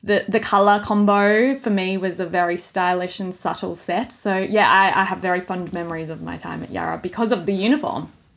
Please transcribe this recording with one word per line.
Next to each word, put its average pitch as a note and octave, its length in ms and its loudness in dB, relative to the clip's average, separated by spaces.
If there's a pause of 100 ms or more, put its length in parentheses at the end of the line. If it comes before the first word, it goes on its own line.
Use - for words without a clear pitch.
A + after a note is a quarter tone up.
the, G3+ 240 2
the G3+ 120 2
colour G3+ 440 4
combo G#3 720 4
for B3+ 160 -4
me F#3+ 260 0
was F#3 220 -4
a F#3 80 -2
very F3 280 0
stylish F3+ 640 -2
and F#3+ 140 -6
subtle F3+ 400 -6
set. F3+ 380 -4
So, F#3+ 260 -2
yeah, F#3+ 340 4
I, F#3+ 300 6
I - 40 2
have - 120 -4
very F3+ 240 -2
fond F3+ 320 -8
memories E3 380 -6
of D#3+ 100 -10
my D#3+ 160 -10
time E3 240 -10
at - 80 -12
Yarra E2 300 -6
because G#3+ 320 -2
of F3+ 160 -2
the G3+ 60 0
uniform. G3 560 0 (280)